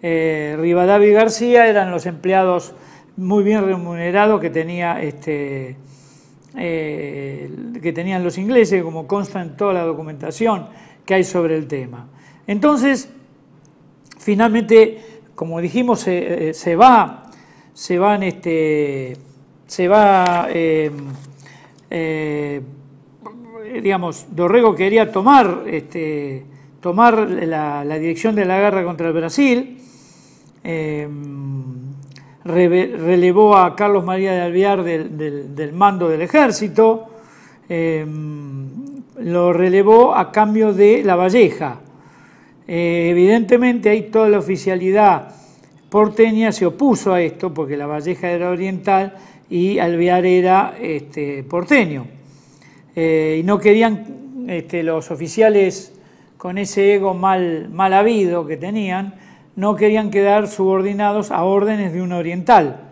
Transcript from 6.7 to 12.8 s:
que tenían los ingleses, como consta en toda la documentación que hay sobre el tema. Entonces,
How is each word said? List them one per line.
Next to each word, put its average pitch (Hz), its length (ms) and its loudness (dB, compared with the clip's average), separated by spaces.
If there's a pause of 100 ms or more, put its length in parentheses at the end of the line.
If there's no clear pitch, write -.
que 160 120 -6
tenían 180 320 -4
los 175 140 -6
ingleses, 196 440 0
como 160 240 -10
consta 196 360 -6
en 151 140 -16
toda 202 180 -4
la 175 80 -4
documentación 160 840 -6 (380)
que 190 100 -2
hay 190 100 2
sobre 170 320 -2
el 151 100 -6
tema. 123 420 -12 (380)
Entonces, 233 680 0 (1080)